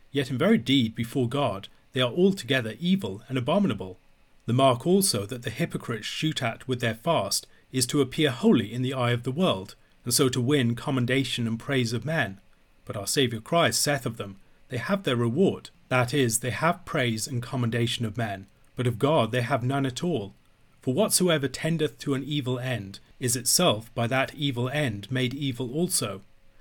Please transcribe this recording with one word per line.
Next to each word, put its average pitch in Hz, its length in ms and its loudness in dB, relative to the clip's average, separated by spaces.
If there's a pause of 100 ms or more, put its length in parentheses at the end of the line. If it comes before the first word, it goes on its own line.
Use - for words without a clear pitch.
(100)
yet 135 200 -2
in 131 60 -2
very 190 220 4
deed 135 380 2
before 120 320 0
God 120 400 -4 (240)
they 131 80 -2
are 123 100 2
altogether 131 680 2
evil 170 480 0
and 131 100 -2
abominable. 127 600 0 (480)
The 110 60 0
mark 127 320 4
also 175 420 2
that 120 160 -10
the 120 80 -6
hypocrites 123 560 -4
shoot - 360 -2
at 113 240 -4
with 127 140 -2
their 117 140 0
fast 120 520 0 (240)
is 127 160 0
to 143 140 2
appear 139 300 2
holy 123 420 4
in 123 100 -4
the 131 120 -2
eye 120 180 0
of 120 100 0
the 135 80 -4
world, 127 460 0 (280)
and 123 80 -2
so 135 160 4
to 127 120 0
win 123 340 2
commendation 127 720 0
and 113 120 -2
praise 123 340 -2
of 117 120 -4
men. 131 360 -2 (440)
But 104 120 -10
our 98 100 -8
Saviour 117 360 0
Christ 160 400 2
saith 143 240 0
of 117 100 -4
them, 101 200 -12 (340)
"They 131 80 -4
have 196 240 -2
their 135 140 0
reward," 120 520 2 (200)
that 127 260 2
is, 123 260 2
they 127 100 -4
have 165 360 0
praise 120 400 -2
and 120 160 -4
commendation 120 640 -2
of 101 100 -8
men, 101 300 -6 (300)
but 123 100 -2
of 123 120 0
God 135 320 2
they 123 120 0
have 113 200 0
none 135 220 0
at 127 180 -4
all. 127 320 -2 (460)
For 131 140 -2
whatsoever 156 540 2
tendeth 156 500 -2
to 143 160 -4
an 135 100 -2
evil 131 340 -2
end 107 420 -6 (200)
is 123 160 0
itself 120 580 0
by 120 120 0
that 131 280 -2
evil 127 360 -2
end 123 400 -4
made 127 240 -2
evil 131 360 -4
also. 139 520 -2 (380)